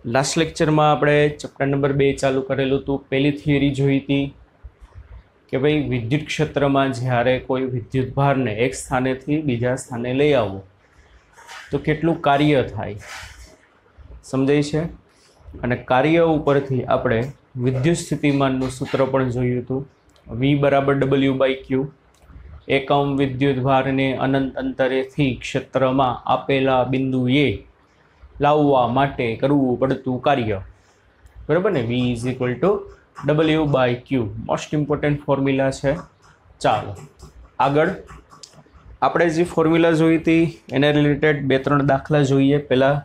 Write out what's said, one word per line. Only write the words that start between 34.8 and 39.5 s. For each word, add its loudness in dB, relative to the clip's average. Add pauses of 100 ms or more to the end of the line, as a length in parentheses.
formula 0 (140)
છે. 0 (680)
ચાલો, 0 (720)
આગળ 2 (1160)
આપણે 2 (120)
જે 2